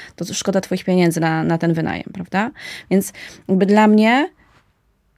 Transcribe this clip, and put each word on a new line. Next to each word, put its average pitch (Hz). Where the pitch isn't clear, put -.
to 175
szkoda 190
twoich 190
pieniędzy 175
na, 160
na 165
ten 170
wynajem, -
prawda? 196
Więc 190
jakby 190
dla 214
mnie, 226